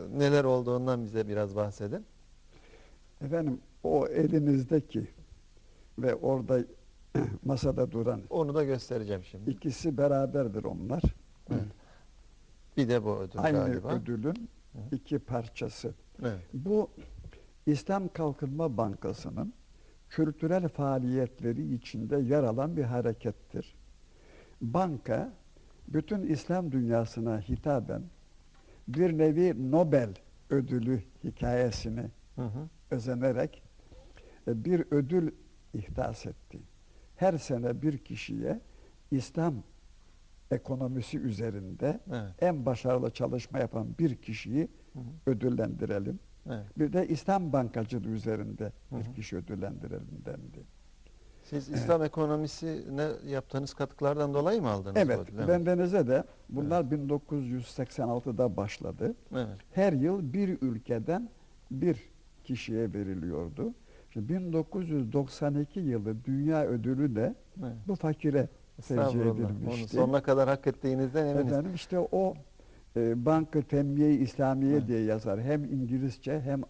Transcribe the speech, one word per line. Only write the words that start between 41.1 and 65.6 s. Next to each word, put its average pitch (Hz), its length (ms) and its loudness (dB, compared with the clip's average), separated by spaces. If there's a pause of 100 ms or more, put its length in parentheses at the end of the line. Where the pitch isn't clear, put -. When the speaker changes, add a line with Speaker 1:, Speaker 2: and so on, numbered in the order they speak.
Speaker 2:
üzerinde 113 840 -4 (100)
Speaker 1:
Evet. 107 200 -6 (100)
Speaker 2:
en 165 260 2
başarılı 127 440 0
çalışma 127 480 -4
yapan 113 280 -2 (120)
bir 156 180 2
kişiyi 117 520 -4 (240)
Speaker 1:
Hı - 60 -14
hı. 131 320 -4
Speaker 2:
ödüllendirelim. 110 880 0 (280)
Speaker 1:
Evet. 107 180 -8 (140)
Speaker 2:
Bir 147 140 2
de 180 160 2
İslam 175 440 0
bankacılığı 120 560 0
üzerinde 107 640 -4 (180)
Speaker 1:
Hı 127 60 -8
Speaker 2:
bir 107 100 -6
Speaker 1:
hı. 123 80 -10
Speaker 2:
kişi 113 220 -8
ödüllendirelim 95 880 -8
dendi. - 380 -12 (800)
Speaker 1:
Siz 139 240 -8
Speaker 2:
Evet. 143 100 -4
Speaker 1:
İslam 160 240 4
ekonomisine 151 1080 -2 (180)
yaptığınız 135 480 -4
katkılardan 143 600 0
dolayı 180 280 2
mı 131 80 2
aldınız 98 240 0
bu 208 40 2
Speaker 2:
Evet, 127 200 4
Speaker 1:
ödülü? 95 200 -8
Evet. 110 100 0
Speaker 2:
bendenize 175 580 4
de 131 180 4 (240)
bunlar 147 340 0
Speaker 1:
Evet. 127 100 -2
Speaker 2:
bin 143 160 0
dokuz 143 380 -2
yüz 123 200 -4
seksen 123 420 -4
altıda 120 480 0
başladı. 104 580 -4 (180)
Speaker 1:
Evet. 123 160 -2 (240)
Speaker 2:
Her 190 200 4
yıl 151 400 0
bir 185 300 0
ülkeden 123 680 -2 (400)
bir 139 280 0 (460)
kişiye 113 480 -2
veriliyordu. 92 840 -4 (340)
İşte 110 200 -6
bin 180 240 -2
dokuz 165 380 -2
yüz 131 220 -2
doksan 139 480 0